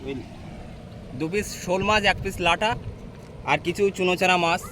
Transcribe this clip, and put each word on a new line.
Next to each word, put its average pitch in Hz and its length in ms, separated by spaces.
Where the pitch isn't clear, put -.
ওই 135 80
দু 156 140
পিস 208 140
শোল 185 240
মাছ, 214 140
এক 190 120
পিস 190 120
লাটা, 175 240
আর 151 160
কিছু 175 160
চুনোচানা 185 480
মাছ। 170 280